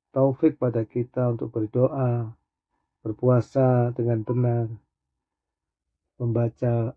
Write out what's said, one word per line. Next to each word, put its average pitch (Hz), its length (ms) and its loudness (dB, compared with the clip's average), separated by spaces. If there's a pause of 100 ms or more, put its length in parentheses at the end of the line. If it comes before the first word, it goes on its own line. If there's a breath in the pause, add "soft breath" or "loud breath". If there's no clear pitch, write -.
(120)
taufik 135 480 2
pada 120 240 -2
kita 123 480 -2
untuk 117 200 -8
berdoa, 120 800 -2 (680)
berpuasa 123 960 2
dengan 117 260 0
benar, 120 460 -2 (1500)
membaca 117 760 0